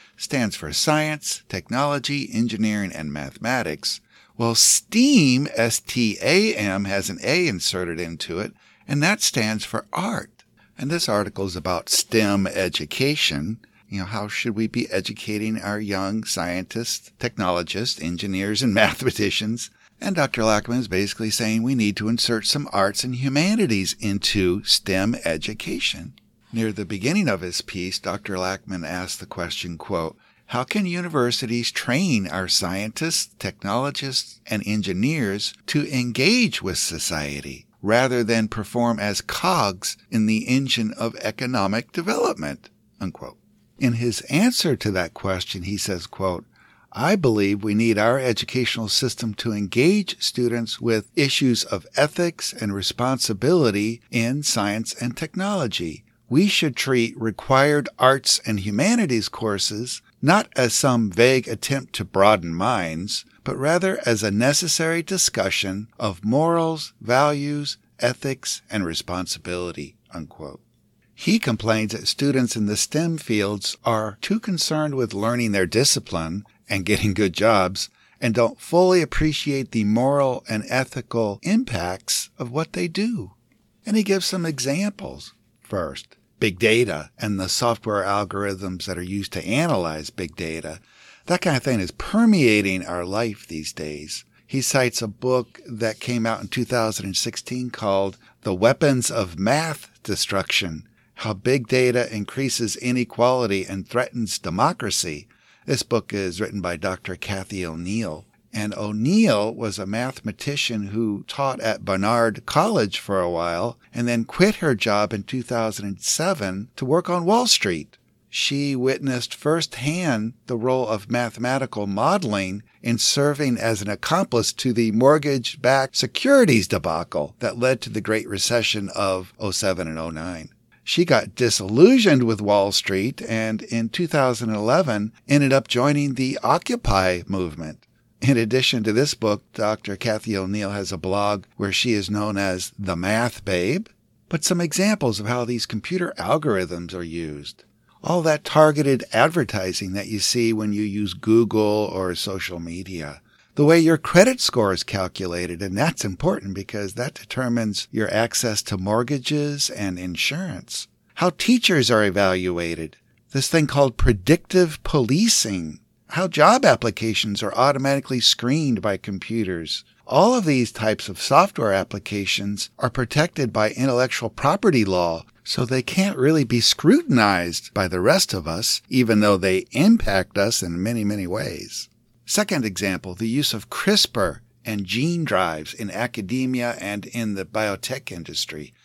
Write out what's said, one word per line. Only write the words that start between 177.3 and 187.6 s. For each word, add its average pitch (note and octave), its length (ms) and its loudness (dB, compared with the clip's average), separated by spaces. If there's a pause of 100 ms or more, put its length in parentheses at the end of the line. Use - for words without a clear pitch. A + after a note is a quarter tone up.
by F#2+ 140 0
the F2+ 140 -2
rest C3+ 340 4
of D#2 120 -6
us, F2 400 -2
even A#2 340 4
though G#2 140 6
they F#2+ 360 2
impact A#2+ 640 4
us G2 240 2
in F2 220 -4
many, A2+ 200 -2
many G2+ 220 -2
ways. - 640 -8 (400)
Second F#3+ 360 0
example, F#2 500 -4
the A2+ 140 -2
use C#3 240 0
of G#2+ 160 -8
crispr A2 720 0 (260)
and G#2 180 -4
gene D3 400 -2
drives E2+ 500 0
in G#2 160 -8
academia A#2+ 880 -4
and G2+ 280 -8
in A2 300 -4
the F#2+ 100 -6
biotech G#2+ 640 -4